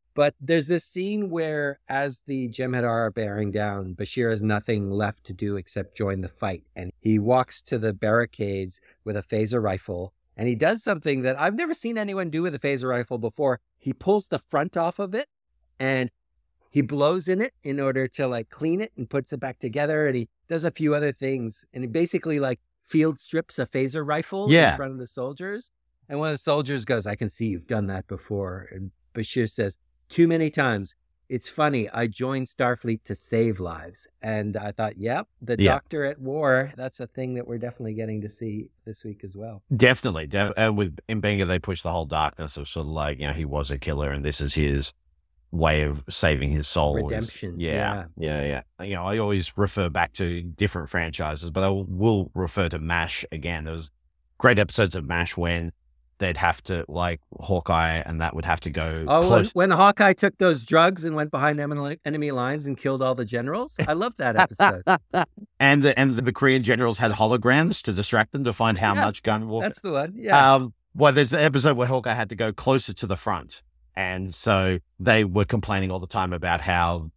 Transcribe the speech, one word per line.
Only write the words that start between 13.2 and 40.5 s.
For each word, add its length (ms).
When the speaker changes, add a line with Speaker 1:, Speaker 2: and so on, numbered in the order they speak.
Speaker 1:
He 160
pulls 360
the 100
front 360
off 220
of 160
it 140
and 300
he 120
blows 460
in 140
it 120
in 160
order 300
to, 180
like, 220
clean 320
it 160
and 120
puts 240
it 60
back 200
together. 480
And 80
he 140
does 160
a 80
few 240
other 160
things. 600
And 100
he 40
basically, 520
like, 200
field 340
strips 400
a 60
phaser 420
rifle 440
Speaker 2:
Yeah. 200
Speaker 1:
in 60
front 160
of 60
the 80
soldiers. 640
And 100
one 100
of 40
the 40
soldiers 480
goes, 200
"I 100
can 140
see 180
you've 200
done 200
that 200
before." 640
And 200
Bashir 360
says, 280
"Too 180
many 220
times. 460
It's 200
funny, 400
I 180
joined 400
Starfleet 560
to 100
save 460
lives." 480
And 340
I 160
thought, 260
"Yep, 300
the 180
Speaker 2:
Yeah. 140
Speaker 1:
doctor 320
at 160
war, 560
that's 240
a 60
thing 260
that 120
we're 120
definitely 380
getting 260
to 80
see 400
this 180
week 220
as 100
well." 260
Speaker 2:
Definitely. 520
De-, 300